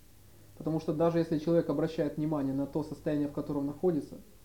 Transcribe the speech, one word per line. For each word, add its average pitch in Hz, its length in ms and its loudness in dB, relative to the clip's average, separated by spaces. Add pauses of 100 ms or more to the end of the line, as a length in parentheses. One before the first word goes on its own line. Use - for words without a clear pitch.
(560)
Потому 156 220 -2
что 160 140 -2
даже 165 260 4
если 160 200 2
человек 165 320 4
обращает 151 460 0
внимание 151 380 0
на 139 120 0
то 147 180 -4
состояние, 147 420 -2
в 147 60 -6
котором 143 340 -4
находится, 151 520 -2 (260)